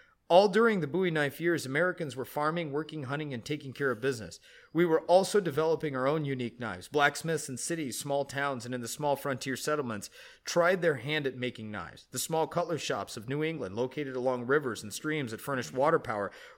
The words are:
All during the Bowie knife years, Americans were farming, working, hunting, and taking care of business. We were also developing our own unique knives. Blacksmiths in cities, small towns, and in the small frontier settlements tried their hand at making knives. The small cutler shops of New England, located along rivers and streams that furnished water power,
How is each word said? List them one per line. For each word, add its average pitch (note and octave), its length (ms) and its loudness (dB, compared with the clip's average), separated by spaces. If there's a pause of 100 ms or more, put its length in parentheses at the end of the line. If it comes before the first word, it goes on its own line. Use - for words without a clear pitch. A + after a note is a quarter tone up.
(280)
All F#3+ 200 10
during G#3+ 320 4
the D3 80 -2
Bowie F3 240 2
knife D3 280 0
years, E3 240 0
Americans D#3 520 -2
were B2+ 80 -6
farming, D3+ 480 -2
working, D#3 320 -4
hunting, D3 280 -4
and A#2 120 -8
taking D3 280 -6
care C#3 200 0
of A2 80 -4
business. A#2 400 -4 (320)
We E3+ 120 4
were D#3+ 180 4
also F#3 360 6
developing D#3 560 0
our C3 140 2
own D3+ 160 2
unique B2+ 340 -4
knives. G2 300 -8
Blacksmiths D3 600 2
in C3 80 -8
cities, D#3 400 -4
small C#3+ 280 -2
towns, C#3 420 -4
and B2 80 -6
in B2 60 -4
the A#2 80 -8
small D3 260 0
frontier C3+ 400 -4
settlements B2 560 -4 (340)
tried F3 380 4
their D#3+ 140 2
hand C#3+ 320 -2
at B2+ 80 -6
making A#2+ 340 -6
knives. F#2+ 400 -10
The B2+ 80 -8
small D#3+ 300 0
cutler E3 280 -2
shops A#2+ 400 -4
of G#2+ 120 -12
New D3 160 -2
England, C3 320 -6
located C3 400 -4
along B2 320 -2
rivers C3+ 340 0
and G#2 100 -10
streams D3+ 380 -4
that A2 100 -8
furnished C3 320 -4
water C#3+ 280 4
power, G2+ 320 -4 (260)